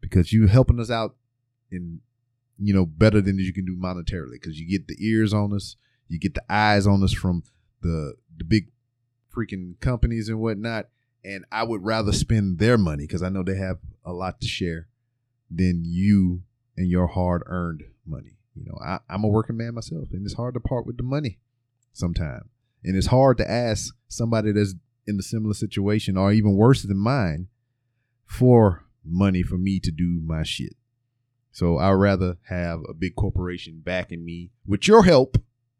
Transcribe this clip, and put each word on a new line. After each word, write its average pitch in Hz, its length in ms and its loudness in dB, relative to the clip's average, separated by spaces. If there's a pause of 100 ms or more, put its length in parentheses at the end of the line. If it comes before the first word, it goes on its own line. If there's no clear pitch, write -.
Because - 320 2
you 110 140 6
helping 123 340 6
us 113 100 -6
out 113 260 -4 (540)
in, 85 300 -10 (580)
you 101 140 0
know, 95 140 4
better 104 340 4
than 95 180 0
you 95 140 -2
can 92 140 -6
do 92 100 -8
monetarily. 87 640 -8
'Cause 80 160 -12
you 80 100 -12
get 90 220 -4
the - 80 -10 (100)
ears 110 280 2
on 104 180 0
us, - 240 -8 (320)
you 82 100 -6
get 90 140 -4
the - 160 -8
eyes 104 380 4
on 98 160 4
us 95 100 2
from 87 300 -2 (400)
the, 80 320 -4 (240)
the 85 60 -10
big 92 260 0 (640)
freaking 92 460 -10
companies 117 500 -2
and 110 100 -4
whatnot. 110 480 -4 (340)
And 95 300 -14
I 113 120 -2
would 107 200 -6
rather 110 280 0
spend 98 460 0
their 117 200 4
money, 76 280 0
'cause 82 160 -6
I 92 60 -4
know 95 140 -4
they 95 140 -4
have 92 220 -6 (260)
a 85 100 -12
lot 90 260 -8
to - 60 -6
share, 85 420 -6 (600)
than 87 340 0
you 90 580 2 (340)
and 92 120 -2
your 90 180 2
hard-earned 87 800 -4 (220)
money. - 320 -14 (160)
You - 100 -16
know, - 180 -16
I, 92 180 -8 (100)
I'm 101 140 -4
a 107 40 2
working 110 300 0
man 117 160 -8
myself, 131 380 -10
and 92 120 -8
it's 98 100 -8
hard 123 200 -8
to 120 60 -6
part 120 260 -6
with 120 100 -10
the 123 60 -8
money 131 360 -4 (540)
sometimes. 82 560 -6 (380)
And 92 100 0
it's 87 100 2
hard 127 320 4
to - 120 -2
ask 113 440 -2 (140)
somebody 113 440 -2
that's 101 220 2 (320)
in 104 120 -4
a 95 40 -4
similar 107 320 -4
situation 104 640 -2
or 98 140 4
even 104 220 6
worse 117 280 6
than 98 160 -2
mine 98 500 -2 (760)
for 113 580 6 (180)
money 90 400 0
for 85 140 -2
me 95 240 -2
to 85 100 -4
do 87 320 -2
my 80 200 -4
shit. - 340 -8 (760)
So 85 260 0
I'd 95 140 2
rather 95 440 2 (120)
have 85 380 -6
a - 60 -14
big 85 240 -6
corporation 90 640 -6
backing 90 440 -8
me 85 260 -12 (160)
with 101 200 -2
your 214 180 10
help 143 340 4 (400)